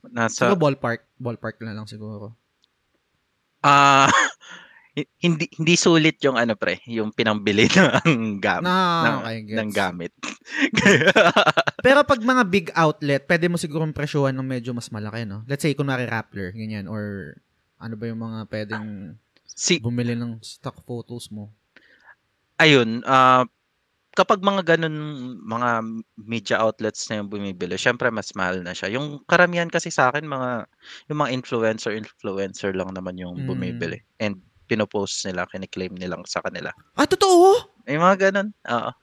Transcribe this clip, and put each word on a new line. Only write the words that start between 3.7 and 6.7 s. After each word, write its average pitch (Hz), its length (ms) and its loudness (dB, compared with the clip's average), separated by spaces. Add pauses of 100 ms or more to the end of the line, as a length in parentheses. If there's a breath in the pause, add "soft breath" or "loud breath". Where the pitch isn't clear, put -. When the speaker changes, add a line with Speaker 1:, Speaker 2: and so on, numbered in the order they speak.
Speaker 1:
<laughs> - 840 -4
hi-, 147 140 -6 (120)
hindi, 170 320 2
hindi 160 220 2
sulit 160 480 4
yung 135 140 2
ano, 117 180 2
pre, 92 320 -4